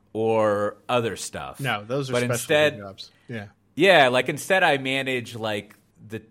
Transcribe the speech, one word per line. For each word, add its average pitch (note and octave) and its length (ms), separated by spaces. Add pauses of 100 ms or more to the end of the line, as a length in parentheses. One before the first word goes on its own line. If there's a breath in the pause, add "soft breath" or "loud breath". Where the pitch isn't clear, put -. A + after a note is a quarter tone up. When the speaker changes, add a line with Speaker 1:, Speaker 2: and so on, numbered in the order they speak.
(120)
Speaker 1:
or G#2+ 640 (100)
other A2+ 300
stuff. D2 440
Speaker 2:
No, A#2 220
those C3 280
are - 20
Speaker 1:
But B2 120
Speaker 2:
specialty B2 100
Speaker 1:
instead D3 440
Speaker 2:
jobs. G2 320 (160)
Yeah. A2 200 (280)
Speaker 1:
Yeah, D#3+ 340
like, B2+ 200
instead F3 340
I D#3 140
manage, C3 580
like, G#2+ 420 (300)
the, G#2+ 140 (100)